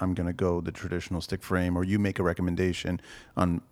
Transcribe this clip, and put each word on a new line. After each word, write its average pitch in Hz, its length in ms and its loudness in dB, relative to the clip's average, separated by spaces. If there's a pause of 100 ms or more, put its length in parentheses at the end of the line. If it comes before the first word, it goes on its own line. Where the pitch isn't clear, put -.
I'm 92 140 2
gonna 87 180 0
go 87 300 0
the 85 100 -6
traditional 87 480 -4
stick - 220 -6
frame, 90 340 2
or 90 80 2
you 98 140 2
make 101 200 0
a 98 40 2
recommendation 90 800 0 (360)
on, 85 240 2 (120)